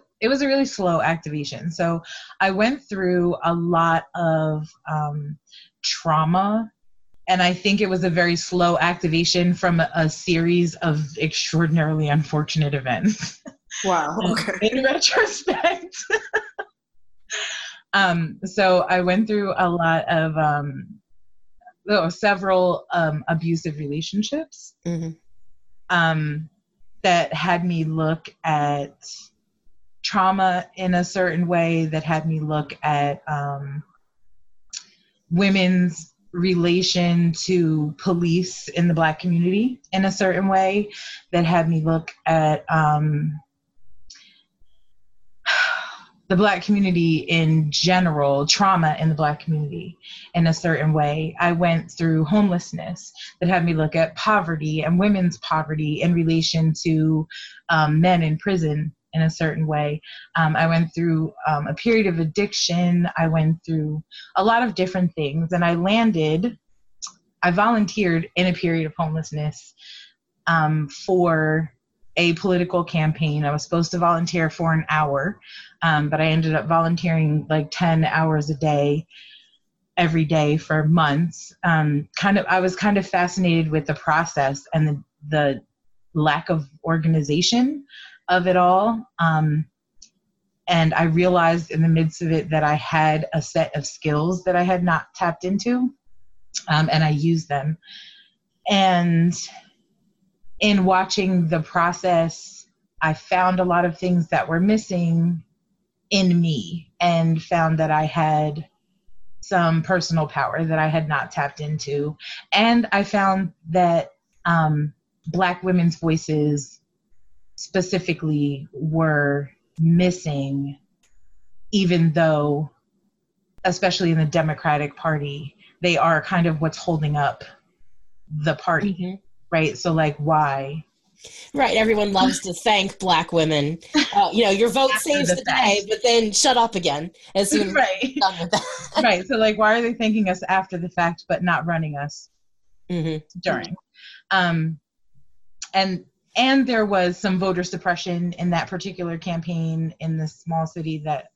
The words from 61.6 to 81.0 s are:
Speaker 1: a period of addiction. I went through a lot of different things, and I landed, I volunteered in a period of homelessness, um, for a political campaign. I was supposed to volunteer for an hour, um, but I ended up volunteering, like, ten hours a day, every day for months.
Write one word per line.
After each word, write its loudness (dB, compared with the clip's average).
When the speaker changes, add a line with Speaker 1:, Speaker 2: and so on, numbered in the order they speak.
Speaker 1:
a -4
period 2
of 0
addiction. 0
I 2
went 2
through -4
a 2
lot 4
of -2
different 0
things, -4
and 0
I 2
landed, 0
I 2
volunteered 0
in 2
a 2
period 0
of -8
homelessness, -6
um, 2
for 0
a 4
political 0
campaign. -2
I 0
was -4
supposed -2
to -4
volunteer 0
for -2
an 0
hour, -2
um, 2
but 0
I 2
ended 2
up -2
volunteering, 0
like, 0
ten 2
hours 0
a -2
day, 0
every 2
day 2
for -2
months. 0